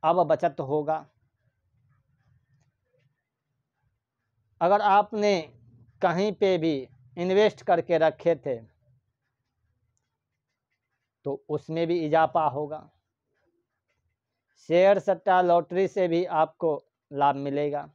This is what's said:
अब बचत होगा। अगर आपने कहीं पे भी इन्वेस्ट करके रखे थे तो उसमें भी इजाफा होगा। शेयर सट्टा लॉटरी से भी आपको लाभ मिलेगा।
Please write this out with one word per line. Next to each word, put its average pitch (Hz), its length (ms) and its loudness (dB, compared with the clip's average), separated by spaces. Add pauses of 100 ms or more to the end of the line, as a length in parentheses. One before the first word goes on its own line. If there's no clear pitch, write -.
अब 170 220 2
बचत 156 360 -2
होगा। 151 440 -4 (3500)
अगर 196 200 2
आपने 208 500 2 (720)
कहीं 190 320 0
पे 190 240 2
भी 156 300 -2 (300)
इन्वेस्ट 185 460 0
करके 170 360 0
रखे 160 380 0
थे 131 180 -8 (2750)
तो 139 80 -6 (160)
उसमें 160 380 -4
भी 170 140 -2
इजाफा 160 460 0
होगा। 147 420 -8 (1800)
शेयर 190 300 4
सट्टा 185 420 0
लॉटरी 175 460 0
से 185 200 -2
भी 170 180 0
आपको 160 460 -2 (400)
लाभ 143 260 0
मिलेगा। 143 580 -6